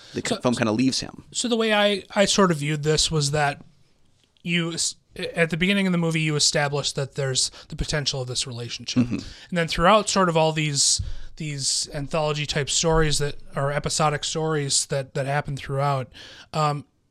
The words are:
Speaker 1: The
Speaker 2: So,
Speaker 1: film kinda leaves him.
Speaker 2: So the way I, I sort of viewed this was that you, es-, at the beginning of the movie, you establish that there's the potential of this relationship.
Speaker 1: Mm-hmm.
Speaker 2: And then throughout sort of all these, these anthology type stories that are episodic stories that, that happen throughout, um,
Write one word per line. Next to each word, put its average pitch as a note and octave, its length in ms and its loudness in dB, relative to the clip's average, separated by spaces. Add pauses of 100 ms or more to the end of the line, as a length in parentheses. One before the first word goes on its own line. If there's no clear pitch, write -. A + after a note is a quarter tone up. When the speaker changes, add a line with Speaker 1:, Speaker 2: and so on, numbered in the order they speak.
(140)
Speaker 1:
The - 100 -4
Speaker 2:
So, - 160 0
Speaker 1:
film B2 140 2
kinda A2+ 180 0
leaves B2 280 2
him. - 320 -12
Speaker 2:
So - 160 -4
the A#3 80 0
way A3 180 2
I, G#3 300 2 (100)
I G3+ 100 6
sort F#3+ 260 6
of D#3+ 80 0
viewed D3 260 -2
this D3+ 260 2
was D3 220 2
that D3 300 0 (800)
you, E3+ 300 -2
es-, - 220 -2 (400)
at E3 160 2
the F3+ 80 -2
beginning F#3+ 280 2
of F3+ 60 2
the F3 60 2
movie, E3 220 2
you D#3 160 0
establish C#3+ 560 0
that C#3 240 -6
there's C3 340 -2 (180)
the D#3 80 -12
potential C#3+ 460 -4
of B2 60 -8
this B2 180 -4
relationship. A#2+ 560 -4
Speaker 1:
Mm-hmm. A2+ 140 0
Speaker 2:
And - 420 -8
then E3 100 0
throughout F#3+ 400 4
sort F#3+ 220 4
of E3 60 2
all D#3+ 160 4
these, D3+ 500 0 (340)
these C#3+ 560 -4
anthology D3+ 540 -2
type C#3+ 240 -2
stories D#3+ 480 4
that C#3+ 180 -2 (180)
are C#3+ 180 0
episodic D3 520 0
stories D#3 640 -2
that, C#3 280 -4
that C3+ 120 -2
happen C#3+ 300 -2
throughout, C3+ 540 -2 (440)
um, D3 320 0 (240)